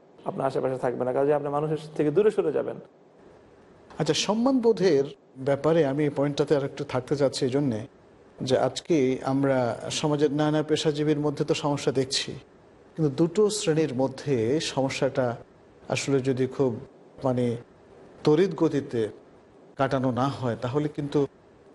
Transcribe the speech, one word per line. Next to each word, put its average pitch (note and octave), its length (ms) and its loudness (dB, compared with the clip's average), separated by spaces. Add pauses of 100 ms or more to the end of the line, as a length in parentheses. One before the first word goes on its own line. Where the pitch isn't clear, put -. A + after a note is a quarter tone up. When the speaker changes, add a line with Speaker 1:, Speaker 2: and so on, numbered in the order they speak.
(300)
Speaker 1:
আপনার C#3 200 -4
আশেপাশে C3 360 -2
থাকবে B2 200 -2
না। B2+ 120 0
কাজেই C#3+ 220 4
আপনি C#3+ 180 -6
মানুষের D3+ 220 -2 (180)
থেকে D3+ 180 2
দূরে G#3 200 6
সরে E3+ 220 0
যাবেন। A#2+ 200 -4 (1200)
Speaker 2:
আচ্ছা, D#3 160 0 (100)
সম্মানবোধের G#3+ 800 2 (420)
ব্যাপারে D3+ 320 2 (120)
আমি C#3+ 160 -2
এই C#3 100 -2
পয়েন্টটাতে C#3+ 400 0
আর C3+ 120 0
একটু C#3+ 140 -10 (100)
থাকতে B2+ 260 -4
চাচ্ছি C3 280 0
এই A#2+ 80 -2
জন্যে C3+ 240 0 (680)
যে B2+ 80 4 (120)
আজকে D#3 300 -2 (340)
আমরা C3+ 260 2 (420)
সমাজের D3 320 2 (100)
নানা D3+ 280 2
পেশাজীবীর D3+ 560 0
মধ্যে D3 240 -2
তো D#3 40 0 (100)
সমস্যা C#3+ 360 0
দেখছি, C3 320 -2 (640)
কিন্তু D#3 160 0 (120)
দুটো E3+ 200 2 (160)
শ্রেণীর D#3 440 0
মধ্যে C3+ 340 -2 (380)
সমস্যাটা C3 540 0 (680)
আসলে C#3 240 0 (120)
যদি B2+ 160 0 (100)
খুব, C3 160 2 (540)
মানে, B2 200 2 (800)
তড়িৎ E3 260 6 (100)
গতিতে C3 400 0 (760)
কাটানো C3 300 2 (120)
না C3+ 60 2 (100)
হয়, A2+ 260 -2
তাহলে D3 320 -2
কিন্তু D3 240 -2 (560)